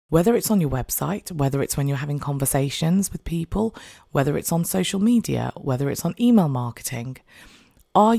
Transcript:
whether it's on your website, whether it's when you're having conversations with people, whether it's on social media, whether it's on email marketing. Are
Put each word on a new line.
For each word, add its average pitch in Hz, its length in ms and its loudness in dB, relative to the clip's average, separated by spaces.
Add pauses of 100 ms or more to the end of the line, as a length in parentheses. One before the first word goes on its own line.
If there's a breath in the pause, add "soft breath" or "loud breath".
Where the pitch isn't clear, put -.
whether 180 260 4
it's - 140 0
on 208 100 4
your 147 120 2
website, 143 600 -4
whether 139 300 0
it's - 160 -4
when 143 100 0
you're 139 180 -2
having 147 120 -4
conversations 143 920 0
with - 120 -12
people, 170 520 -4 (340 loud breath)
whether 143 260 0
it's - 160 -4
on 170 140 0
social 190 340 -2
media, 165 560 0
whether 139 360 -2
it's - 140 -4
on 175 140 -4
email 226 300 6
marketing. 123 680 -6 (800 loud breath)
Are 214 240 6